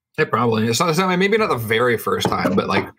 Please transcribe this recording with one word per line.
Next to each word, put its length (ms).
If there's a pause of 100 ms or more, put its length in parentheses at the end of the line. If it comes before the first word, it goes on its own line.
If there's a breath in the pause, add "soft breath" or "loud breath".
(180)
Yeah, 80
probably. 420
It's 120
not, 100
it's 100
not, 200
maybe 180
not 120
the 60
very 420
first 300
time, 280
but, 120
like, 320